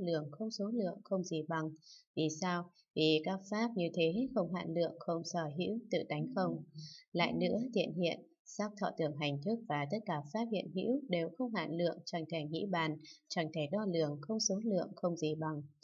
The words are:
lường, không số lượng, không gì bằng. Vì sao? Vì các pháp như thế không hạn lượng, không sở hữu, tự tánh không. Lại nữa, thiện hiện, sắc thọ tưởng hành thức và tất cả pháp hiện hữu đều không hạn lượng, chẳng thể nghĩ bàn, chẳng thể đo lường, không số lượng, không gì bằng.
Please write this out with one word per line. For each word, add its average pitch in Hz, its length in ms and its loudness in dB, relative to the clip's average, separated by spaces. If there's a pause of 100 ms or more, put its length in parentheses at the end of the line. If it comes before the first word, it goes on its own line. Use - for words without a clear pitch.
lường, 165 300 0
không 220 200 -6
số 202 220 -2
lượng, 196 300 0
không 185 200 0
gì 160 240 -2
bằng. 160 220 0 (460)
Vì 160 120 4 (140)
sao? 175 220 2 (320)
Vì 156 300 6
các 190 140 -2 (120)
pháp 226 240 0
như 170 180 2
thế 175 420 4
không 175 180 2
hạn 170 200 -2
lượng, 165 260 2
không 170 240 -2
sở 170 200 -2 (140)
hữu, 190 220 0 (120)
tự 180 60 2 (120)
tánh 151 260 0
không. 170 280 0 (480)
Lại 170 220 2
nữa, 180 260 4 (140)
thiện - 200 2
hiện, 165 260 0 (260)
sắc 208 260 -4 (100)
thọ 185 160 2
tưởng 147 180 0
hành 143 300 0
thức 226 220 0
và 143 240 0
tất 208 140 2
cả - 160 0 (120)
pháp 226 180 0
hiện 180 240 -2
hữu 240 340 2
đều 170 280 2
không 240 160 -2
hạn 160 240 0
lượng, 170 280 2
chẳng 165 260 -2
thể 160 120 0
nghĩ 160 280 -2
bàn, 160 260 2 (320)
chẳng 160 240 0
thể 160 80 0 (100)
đo 208 220 0
lường, 151 280 2
không 220 180 -2
số 196 240 2
lượng, 202 320 2
không 170 220 0
gì 156 180 0
bằng. 156 260 -2 (220)